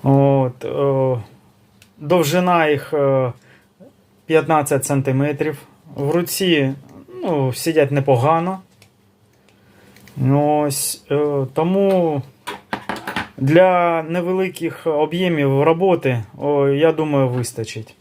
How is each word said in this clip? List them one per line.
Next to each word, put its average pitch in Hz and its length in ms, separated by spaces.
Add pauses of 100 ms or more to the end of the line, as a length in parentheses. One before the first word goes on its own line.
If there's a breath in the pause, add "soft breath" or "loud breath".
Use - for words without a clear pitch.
От, 139 600
е, 131 560 (760 loud breath)
довжина 170 720
їх, 143 240
е, 135 380 (920 soft breath)
п'ятнадцять 151 600
сантиметрів. 139 720 (380)
В 143 160
руці, 165 640 (500)
ну, 143 300
сидять 156 380
непогано. 147 680 (1700 soft breath)
Ось, 147 800
е, 143 420
тому 180 680 (1160)
для 170 680
невеликих 180 840
об'ємів 151 760
роботи, 160 600 (140)
о, 143 300
я 143 240
думаю, 147 380
вистачить. 117 720